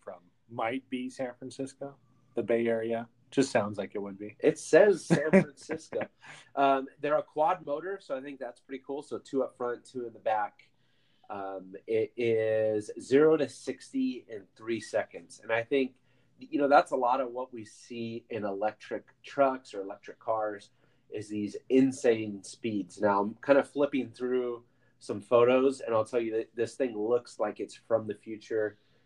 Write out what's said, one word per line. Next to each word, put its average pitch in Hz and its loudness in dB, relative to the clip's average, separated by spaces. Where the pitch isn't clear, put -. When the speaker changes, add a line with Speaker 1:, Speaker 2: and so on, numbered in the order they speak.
Speaker 1:
from. 92 -16
Might 120 -6
be 127 -6
San 127 -8
Francisco, 135 -12
the 120 -2
Bay 117 2
Area. 113 -2
Just 135 0
sounds 104 0
like 95 -8
it 107 -4
would 101 -10
be. 104 -14
Speaker 2:
It 156 2
says 185 6
San 156 2
Speaker 1:
<laughs> - -
Speaker 2:
Francisco. - 0
Um, 135 2
they're 147 0
a 143 -2
quad 160 -2
motor, 160 -6
so 139 -8
I 131 -6
think 139 -14
that's 123 -12
pretty 135 -14
cool. 139 -8
So 113 -10
two 131 -4
up - -10
front, 120 -6
two 123 -10
in 110 -12
the 110 -20
back. 107 -4
Um, 95 -10
it 110 0
is 110 0
zero 151 6
to 143 0
sixty 131 -6
in 104 -12
three 110 -4
seconds. 95 -6
And 113 0
I 113 2
think, 135 0
you 143 -6
know, 143 2
that's 143 6
a 147 -2
lot 127 2
of 120 -4
what 123 -10
we 110 -10
see 117 -10
in 107 -6
electric 104 -6
trucks 131 0
or 98 -8
electric - -12
cars 107 -4
is 107 -10
these 104 -6
insane 117 2
speeds. 101 -6
Now, 101 2
I'm 107 -2
kind 139 6
of - -4
flipping 139 -2
through 123 -4
some 104 -8
photos, 127 6
and 113 -2
I'll 110 4
tell 120 -2
you 113 -4
that 110 -2
this 113 -2
thing 120 -2
looks 117 -2
like 104 -4
it's 98 -8
from 110 0
the 104 -4
future. 107 -4